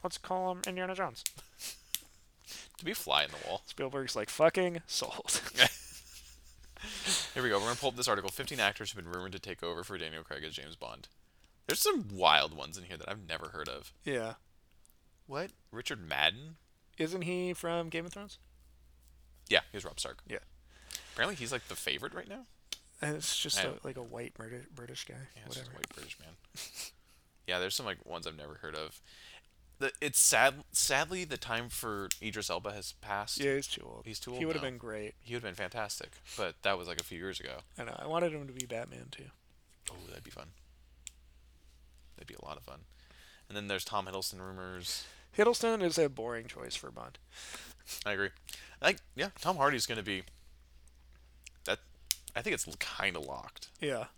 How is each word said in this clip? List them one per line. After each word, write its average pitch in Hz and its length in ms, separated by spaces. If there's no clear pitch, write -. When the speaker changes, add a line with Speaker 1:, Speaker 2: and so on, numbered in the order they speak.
Speaker 1:
let's 185 140
call 185 340
him 180 140
Indiana 185 280
Jones." 170 300
Speaker 2:
To - 60
be 185 100
fly 73 300
in 73 60
the 73 180
wall. 95 180
Speaker 1:
Spielberg's 135 480
like, 110 160
"Fucking 170 560
sold." - 600
<laughs> - 100
Speaker 2:
<laughs> - 1800
Here 131 80
we 123 60
go. 104 100
We're 101 60
gonna 117 120
pull 139 120
up 123 80
this 120 100
article. 98 240
Fifteen 135 300
actors 104 320
have 98 100
been 82 100
rumored 92 200
to 95 80
take 92 220
over 85 200
for 92 160
Daniel 80 240
Craig 71 220
as 80 100
James 71 220
Bond. 58 320
There's - 140
some 339 320
wild 78 440
ones 76 220
in 90 60
here 87 120
that - 120
I've 101 180
never 80 220
heard 76 200
of. 65 240
Speaker 1:
Yeah. 117 300
Speaker 2:
What? 147 240
Richard 107 360
Madden? 98 480
Speaker 1:
Isn't 170 260
he 180 320
from 170 340
Game 165 180
of 175 60
Thrones? 202 260
Speaker 2:
Yeah, 95 120
he's 98 120
Robb 80 160
Stark. - 180
Speaker 1:
Yeah. - 100
Speaker 2:
Apparently 180 240
he's, 120 160
like, 123 160
the 95 80
favorite - 380
right - 140
now. 233 180
Speaker 1:
And 151 140
it's - 220
just - 200
Speaker 2:
I 190 40
Speaker 1:
a, - 40
Speaker 2:
don't - 180
Speaker 1:
like, 131 140
a 127 40
white 120 320
British, 120 300
British 123 300
guy. - 100
Speaker 2:
Yeah, 110 100
it's 127 100
just 127 100
a 123 40
Speaker 1:
Whatever. 123 80
Speaker 2:
white - 160
British - 260
man. 78 100
<laughs> - 120
Yeah, 90 120
there's 95 160
some, 127 120
like, 92 180
ones 85 220
I've 80 100
never 76 200
heard 78 180
of. 78 260
The, 135 120
it's 143 160
sad, 135 540
sadly, 165 520
the 151 140
time 120 320
for 101 380
Idris 104 280
Elba 95 220
has 101 280
passed. 104 400
Speaker 1:
Yeah, 139 140
he's 139 120
too - 200
old. 113 180
Speaker 2:
He's 110 160
too 123 120
Speaker 1:
He 123 60
Speaker 2:
old 156 100
Speaker 1:
would've 160 140
Speaker 2:
now. 135 60
Speaker 1:
been 127 100
great. 107 420
Speaker 2:
He 117 140
would've 120 100
been 95 100
fantastic, 104 560
but 90 260
that 98 140
was, 87 120
like, 87 120
a - 40
few 90 140
years 92 220
ago. 65 180
Speaker 1:
I 123 60
know. 117 140
I - 80
wanted 165 280
him 147 140
to 131 40
be 127 140
Batman, 120 440
too. 135 200
Speaker 2:
Oh, - 40
that'd 85 160
be - 60
fun. - 180
That'd - 120
be - 100
a - 60
lot 73 140
of - 60
fun. 69 160
And 104 80
then 101 120
there's 95 160
Tom 101 220
Hiddleston 95 340
rumors. 92 640
Speaker 1:
Hiddleston 226 440
is 170 140
a 151 140
boring 117 380
choice - 280
for - 140
Bond. 60 260
Speaker 2:
I 104 80
agree. 98 160
Like, 185 160
yeah, 170 140
Tom 175 160
Hardy's 139 300
gonna 113 160
be, 95 220
that, 104 140
I 117 60
think 196 120
it's - 140
l-, 80 100
kinda 90 420
locked. 67 480
Speaker 1:
Yeah. 131 260